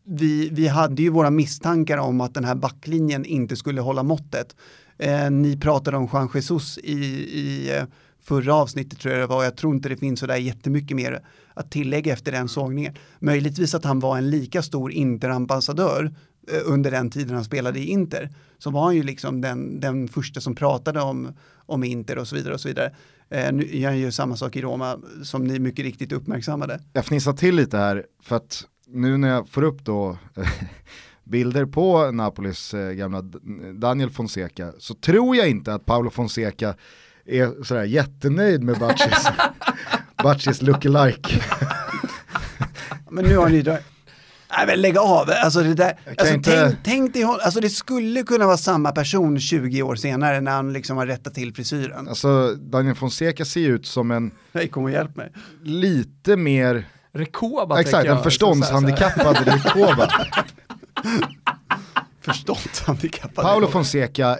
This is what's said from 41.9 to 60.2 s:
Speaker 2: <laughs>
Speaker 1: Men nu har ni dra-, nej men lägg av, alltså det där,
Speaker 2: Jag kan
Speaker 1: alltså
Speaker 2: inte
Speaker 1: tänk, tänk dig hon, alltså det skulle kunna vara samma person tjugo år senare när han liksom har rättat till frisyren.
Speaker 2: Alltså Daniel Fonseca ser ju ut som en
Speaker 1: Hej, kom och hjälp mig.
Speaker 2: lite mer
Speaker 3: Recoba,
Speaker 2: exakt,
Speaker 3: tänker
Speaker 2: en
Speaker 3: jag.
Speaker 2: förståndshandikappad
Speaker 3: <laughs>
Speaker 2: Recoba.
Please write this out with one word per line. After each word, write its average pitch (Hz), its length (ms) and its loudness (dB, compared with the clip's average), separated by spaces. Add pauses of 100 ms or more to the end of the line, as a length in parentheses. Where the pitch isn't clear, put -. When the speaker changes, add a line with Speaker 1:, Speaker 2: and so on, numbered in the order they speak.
Speaker 2:
<laughs> - 880 -10
Speaker 1:
Men 180 160 0
nu 185 120 8
har 170 120 6
ni 156 120 6
dra-, 156 160 2 (800)
nej - 100 2
men 190 140 2
lägg 190 160 6
av, 175 320 6 (140)
alltså 165 200 4
det 160 100 4
där, 180 320 4
Speaker 2:
Jag 127 120 -12
kan - 60 4
Speaker 1:
alltså 151 120 6
Speaker 2:
inte 143 160 4 (140)
Speaker 1:
tänk, 135 180 4
tänk 262 300 2
dig 240 100 2
hon, 233 180 2
alltså 196 180 2
det 208 100 2
skulle 233 540 -2
kunna 226 220 4
vara 180 120 6
samma 156 340 2
person 151 480 2
tjugo 135 420 0
år 131 140 -2
senare 139 460 0
när 135 100 -2
han 135 220 -2
liksom 135 240 -6
har 127 100 0
rättat 131 260 -6
till 123 200 -8
frisyren. 135 540 -6
Speaker 2:
Alltså 127 480 2
Daniel 131 400 0
Fonseca 156 500 -2
ser 170 160 -2
ju 135 140 4
ut 107 100 -2
som 120 260 -2
en 117 200 -2 (220)
Speaker 1:
Hej, 170 140 -2
kom 139 160 -4
och 135 80 -2
hjälp 151 240 -4
mig. - 160 -12 (320)
Speaker 2:
lite 175 720 2
mer 131 500 2 (260)
Speaker 3:
Recoba, 185 680 -2
Speaker 2:
exakt, 170 160 0
Speaker 3:
tänker 156 140 4
Speaker 2:
en 143 60 6
Speaker 3:
jag. - 80 0
Speaker 2:
förståndshandikappad 147 1120 4
Speaker 3:
<laughs> - 80 2
Speaker 2:
Recoba. 403 640 4 (2000)